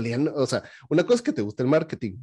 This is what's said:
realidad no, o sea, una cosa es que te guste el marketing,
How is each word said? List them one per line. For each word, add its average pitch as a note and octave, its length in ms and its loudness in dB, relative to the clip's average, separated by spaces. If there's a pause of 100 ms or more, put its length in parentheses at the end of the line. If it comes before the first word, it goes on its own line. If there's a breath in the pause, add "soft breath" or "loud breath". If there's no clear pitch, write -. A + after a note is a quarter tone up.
realidad A#2 140 -4
no, D3 160 0
o C3+ 140 0
sea, A#2+ 160 -2 (260 loud breath)
una D#3+ 140 4
cosa B3 140 4
es A#3+ 40 -2
que D4 120 -2
te - 100 -4
guste G#2 200 -4
el B2 60 2
marketing, D3 540 0